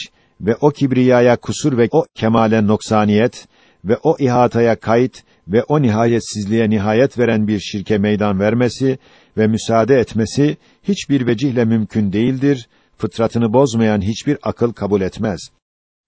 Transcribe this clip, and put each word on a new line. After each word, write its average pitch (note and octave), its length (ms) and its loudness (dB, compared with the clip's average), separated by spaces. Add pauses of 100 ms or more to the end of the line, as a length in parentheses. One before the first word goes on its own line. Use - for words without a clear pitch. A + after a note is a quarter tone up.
(400)
ve G#2 200 -2
o D3+ 100 4
kibriyaya B2 680 2
kusur A#2+ 420 -4
ve A#2 120 2
o D#3 140 0 (100)
kemale A2 520 0
noksaniyet G#2+ 840 0 (360)
ve G#2+ 180 0
o E3 160 2
ihataya A#2+ 580 2
kayıt A#2+ 460 -2 (260)
ve G#2 140 0
o D3 200 0
nihayetsizliğe A2 880 0
nihayet A2 480 0
veren A2+ 300 0
bir G#2+ 120 -2
şirke G#2 380 -4
meydan G#2 420 0
vermesi B2 580 0 (380)
ve G#2+ 100 2
müsaade A2+ 480 0
etmesi C3 640 0 (260)
hiçbir C#3 440 -2
vecihle A#2+ 380 0
mümkün A2 480 -2
değildir, B2+ 560 0 (280)
fıtratını A2+ 560 -2
bozmayan A2+ 480 2
hiçbir A2+ 420 -4
akıl A2+ 300 -4
kabul G2+ 280 -2
etmez. F#2+ 480 -6 (600)